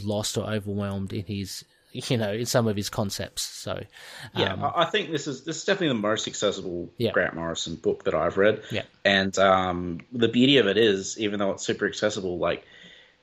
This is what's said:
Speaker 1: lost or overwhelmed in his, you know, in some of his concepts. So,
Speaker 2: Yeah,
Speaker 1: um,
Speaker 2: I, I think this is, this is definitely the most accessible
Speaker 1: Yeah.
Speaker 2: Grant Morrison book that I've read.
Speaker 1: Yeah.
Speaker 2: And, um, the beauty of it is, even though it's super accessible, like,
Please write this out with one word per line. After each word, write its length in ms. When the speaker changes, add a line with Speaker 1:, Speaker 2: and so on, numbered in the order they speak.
Speaker 1:
lost 340
or 80
overwhelmed 680
in 120
his, 400
you 260
know, 140
in 140
some 220
of 80
his 140
concepts. 520
So, 420
Speaker 2:
Yeah, 180
Speaker 1:
um, 100
Speaker 2:
I, 200
I 20
think 240
this 160
is, 180
this 140
is 80
definitely 220
the 200
most 200
accessible 680
Speaker 1:
Yeah. 140
Speaker 2:
Grant 220
Morrison 420
book 280
that 100
I've 240
read. 320
Speaker 1:
Yeah. 140
Speaker 2:
And, 360
um, 600
the 160
beauty 300
of 100
it 100
is, 420
even 200
though 100
it's 160
super 220
accessible, 500
like, 260